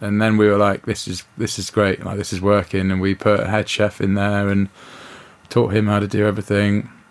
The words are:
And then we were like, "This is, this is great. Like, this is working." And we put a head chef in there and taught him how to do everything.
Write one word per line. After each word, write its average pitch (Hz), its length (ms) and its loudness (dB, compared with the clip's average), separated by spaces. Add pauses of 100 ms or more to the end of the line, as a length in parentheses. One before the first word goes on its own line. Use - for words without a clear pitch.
And 104 220 -2
then 110 160 2
we 107 100 6
were 101 80 4
like, 101 300 0
"This 104 200 -6
is, 90 160 -10 (140)
this 110 220 -6
is 95 120 -8
great. 101 320 0
Like, 92 140 -8
this 104 160 -8
is 90 80 -6
working." 95 500 0
And 92 100 0
we 98 140 0
put 104 260 2
a 95 80 -4
head 104 200 -2
chef - 320 -2
in 101 140 0
there 101 340 0
and 98 200 0 (800)
taught 113 240 2
him 107 120 2
how 104 140 2
to 101 80 -4
do 104 180 0
everything. 104 600 0 (220)